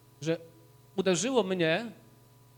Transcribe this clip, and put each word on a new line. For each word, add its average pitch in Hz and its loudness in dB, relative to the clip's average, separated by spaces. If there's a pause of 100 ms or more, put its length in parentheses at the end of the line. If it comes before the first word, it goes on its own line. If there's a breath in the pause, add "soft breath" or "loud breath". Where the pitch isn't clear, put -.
(220)
że 165 -2 (580)
uderzyło 190 2
mnie, 185 0 (680)